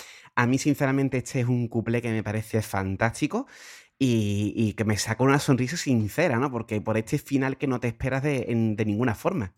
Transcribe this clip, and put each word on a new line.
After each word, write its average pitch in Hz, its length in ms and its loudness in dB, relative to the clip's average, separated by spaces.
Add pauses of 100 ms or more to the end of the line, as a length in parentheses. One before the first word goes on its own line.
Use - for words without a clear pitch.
(360)
A 120 120 2
mí, 131 100 2
sinceramente, 135 600 0
este 123 240 -4
es 120 60 0
un 123 200 0
cuplé 117 340 -2
que 113 100 -2
me 110 120 -2
parece 110 380 -2
fantástico 113 840 -2 (500)
y, 104 580 2
y 107 180 2
que 113 100 -2
me 104 140 2
saca 110 260 -2
una 135 160 6
sonrisa 127 380 0
sincera, 127 600 0
¿no? 135 140 0
Porque 110 300 -4
por 110 160 0
este 113 200 -2
final 135 400 -2
que - 80 -6
no 127 140 0
te 123 80 -2
esperas 131 340 -2
de, 139 280 0
en, 113 260 2
de 107 100 0
ninguna 107 300 0
forma. 156 420 -4